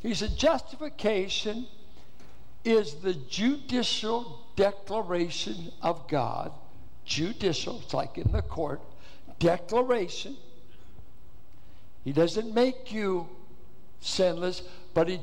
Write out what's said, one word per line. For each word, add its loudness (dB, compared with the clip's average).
He 0
said, 0
"Justification 0
is 6
the 0
judicial 0
declaration 2
of 0
God." 2
Judicial, 0
it's -6
like 0
in 4
the 4
court. -2
Declaration. 2
He -2
doesn't 2
make 2
you 0
sinless, 2
but 4
he 0